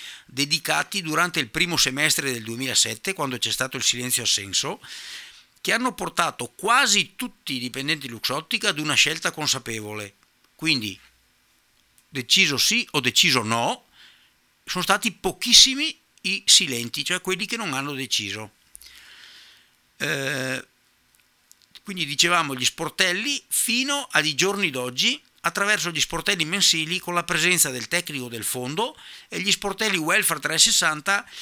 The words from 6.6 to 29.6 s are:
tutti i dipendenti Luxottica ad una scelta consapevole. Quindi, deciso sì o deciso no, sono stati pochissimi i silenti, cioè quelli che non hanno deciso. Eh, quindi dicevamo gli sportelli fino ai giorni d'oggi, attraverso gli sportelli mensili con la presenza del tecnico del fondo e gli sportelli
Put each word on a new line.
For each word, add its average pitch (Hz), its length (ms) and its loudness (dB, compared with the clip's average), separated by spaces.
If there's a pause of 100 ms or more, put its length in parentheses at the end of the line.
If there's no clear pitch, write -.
tutti - 380 -8
i 127 40 -2
dipendenti 135 500 -4
Luxottica 147 600 -4
ad 160 100 0
una 151 160 0
scelta 160 360 2
consapevole. 110 840 -4 (400)
Quindi, 123 440 -2 (1080)
deciso 139 480 2
sì 226 360 0
o 151 80 0
deciso 127 420 4
no, 117 440 -2 (800)
sono - 180 -6
stati 202 300 2
pochissimi 262 880 4 (240)
i 190 240 -4
silenti, 127 580 2
cioè 208 160 -2
quelli 185 260 -2
che 233 100 -4
non 196 180 -4
hanno 139 180 -4
deciso. 107 600 -4 (1400)
Eh, 135 680 -4 (1160)
quindi 185 240 -6
dicevamo 156 480 2
gli 127 100 -2
sportelli 190 840 0
fino 262 640 0
ai 156 220 2
giorni 190 360 0
d'oggi, 131 500 -2 (220)
attraverso 180 480 0
gli 156 100 -2
sportelli 170 440 -2
mensili 165 540 2
con 175 160 -6
la 170 100 0
presenza 165 460 2
del 123 180 -8
tecnico 151 400 -4
del 113 160 -8
fondo 156 520 -4 (320)
e - 120 -6
gli 196 100 -2
sportelli 196 460 -2